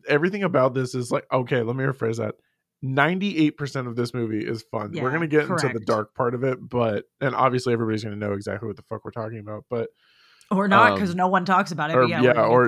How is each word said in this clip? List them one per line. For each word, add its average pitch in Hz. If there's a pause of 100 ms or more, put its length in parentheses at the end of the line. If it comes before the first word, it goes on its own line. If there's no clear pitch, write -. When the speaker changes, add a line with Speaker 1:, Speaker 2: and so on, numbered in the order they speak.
Speaker 1:
everything 180
about 131
this 131
is 123
like, 147
okay, 127
let 120
me 135
rephrase 117
that. 107 (480)
Ninety-eight 151
percent 135
of 113
this 120
movie 110
is 113
fun. 104
We're 131
Speaker 2:
Yeah, 139
Speaker 1:
gonna 165
get 147
into 185
the 165 (100)
Speaker 2:
correct. 110
Speaker 1:
dark 107
part 123
of 123
it, 131
but, 117 (120)
and 131
obviously 123
everybody's 110
gonna 104
know 104
exactly 101
what 101
the 101
fuck -
we're 104
talking 110
about, 107
but 117 (600)
Speaker 2:
Or 202
not, 196
'cause 190
Speaker 1:
um, 175
Speaker 2:
no 185
one 185
talks 185
about 151
it, 156
Speaker 1:
or, 131
Speaker 2:
but -
yeah, 160
Speaker 1:
yeah, 127
Speaker 2:
we're 123
gonna 110
get -
Speaker 1:
or 123